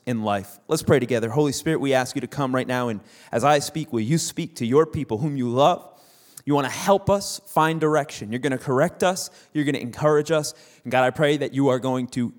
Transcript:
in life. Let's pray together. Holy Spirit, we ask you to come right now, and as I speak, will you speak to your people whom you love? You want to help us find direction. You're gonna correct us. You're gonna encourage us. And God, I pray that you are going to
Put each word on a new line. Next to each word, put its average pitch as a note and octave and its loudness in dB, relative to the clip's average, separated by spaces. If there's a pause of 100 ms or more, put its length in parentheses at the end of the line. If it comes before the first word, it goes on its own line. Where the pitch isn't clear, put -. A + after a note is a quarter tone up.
in A#2 -4
life. G2+ -4 (100)
Let's D#3+ -2
pray C#3+ 4
together. A#2 0
Holy C#3+ 0
Spirit, - -2
we C3+ 2
ask B2+ 0
you C#3 -4
to B2+ -6
come C3 -4
right B2+ 0
now, B2+ -2
and G#2+ -6 (320)
as A2+ 0
I D3 6
speak, C#3+ -6
will A#2 -2
you C3+ 0
speak - -6
to A#2+ -4
your C#3+ 4
people D3+ -4
whom C#3+ -4
you B2 -2
love? C#3 2 (640)
You C#3+ 0
want C#3 2
to A#2+ -6
help G3 2
us G3+ -2
find D#3+ 2
direction. D3 0
You're A#2+ -4
gonna C3 -2
correct D3 0
us. F#3 0 (240)
You're D3+ 0
gonna C#3 0
encourage D3 0
us. D3+ 0 (300)
And A#2+ -6
God, C3 4
I - 2
pray D3+ 2
that - -6
you C#3 2
are B2+ 4
going B2+ -2
to B2 -4